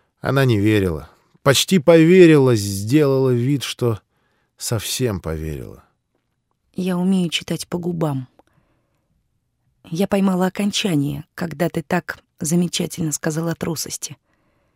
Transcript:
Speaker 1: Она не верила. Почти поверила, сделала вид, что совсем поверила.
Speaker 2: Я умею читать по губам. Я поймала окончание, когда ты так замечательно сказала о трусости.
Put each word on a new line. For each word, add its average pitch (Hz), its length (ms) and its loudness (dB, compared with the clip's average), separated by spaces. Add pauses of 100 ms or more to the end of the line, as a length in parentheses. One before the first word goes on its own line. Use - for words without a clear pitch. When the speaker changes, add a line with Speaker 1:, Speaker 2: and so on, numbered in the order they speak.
(200)
Speaker 1:
Она 135 240 0
не 120 140 2
верила. 95 520 0 (320)
Почти 143 360 2
поверила, 160 760 8
сделала 127 760 0
вид, 123 320 0
что - 380 -4 (560)
совсем 110 640 -4
поверила. 78 640 -10 (920)
Speaker 2:
Я 180 240 -4
умею 180 320 0
читать - 380 -8
по 175 100 -6
губам. 160 500 -4 (1600)
Я 175 240 -4
поймала 190 380 0
окончание, 156 800 -4 (100)
когда 160 340 -6
ты 160 140 -6
так - 360 -6 (220)
замечательно 165 720 -2
сказала 165 400 -6
о - 20 -6
трусости. - 640 -8 (600)